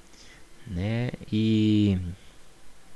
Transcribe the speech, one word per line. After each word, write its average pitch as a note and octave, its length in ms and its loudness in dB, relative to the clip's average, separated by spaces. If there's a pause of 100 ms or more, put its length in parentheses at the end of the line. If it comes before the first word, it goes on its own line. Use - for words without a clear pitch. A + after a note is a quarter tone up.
(680)
né? A2 460 -2 (200)
E, G#2+ 640 4 (1000)